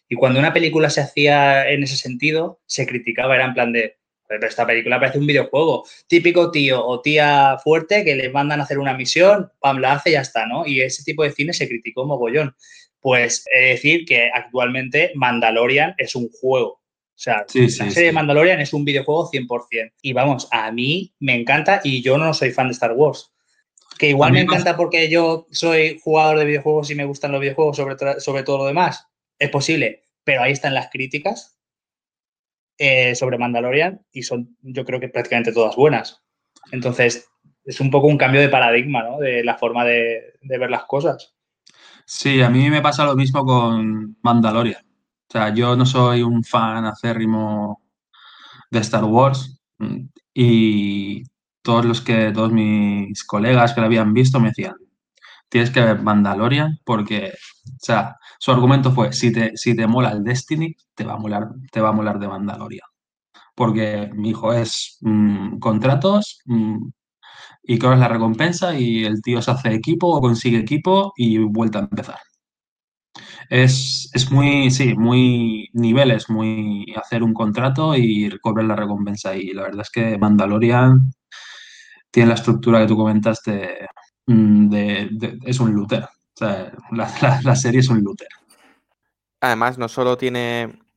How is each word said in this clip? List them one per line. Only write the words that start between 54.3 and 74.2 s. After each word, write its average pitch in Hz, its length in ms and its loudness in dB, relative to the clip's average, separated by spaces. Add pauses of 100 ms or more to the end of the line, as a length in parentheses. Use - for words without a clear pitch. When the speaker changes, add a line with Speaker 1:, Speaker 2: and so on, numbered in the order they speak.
Speaker 2:
me 110 80 2
decían, 101 260 -8 (720)
"Tienes 120 220 0
que 127 100 0
ver 110 220 2
Mandalorian 107 800 0
porque", 104 480 -4 (340)
o 131 140 -20
sea, 104 360 -2 (240)
su - 120 0
argumento 127 400 4
fue, - 200 0
"Si 117 200 0
te, 110 240 -2
si 117 200 0
te 113 100 0
mola 120 260 0
el 104 120 -4
Destiny, 156 520 -4 (180)
te 113 100 -10
va 107 100 -8
a 107 40 -10
molar, 107 300 -6 (240)
te 113 80 -4
va 107 100 2
a - 20 0
molar 104 260 -2
de 101 100 -8
Mandalorian". 101 580 -10 (680)
Porque 107 600 -2
mi 107 160 -4
hijo 110 240 -2
es, - 480 -6
mm, 104 580 0
contratos, 135 840 0
mm, 110 320 -2 (840)
y 117 140 0
cobras 127 220 4
la 120 80 6
recompensa 131 720 0
y 117 260 -2
el 107 180 -4
tío 120 200 -2
se - 100 -4
hace 113 220 -2
equipo 110 340 -2
o 160 120 2
consigue 117 380 2
equipo 185 580 0
y 113 220 2
vuelta 107 420 -2
a - 20 -4
empezar. - 360 -10 (1300)
Es, - 640 2
es 131 160 0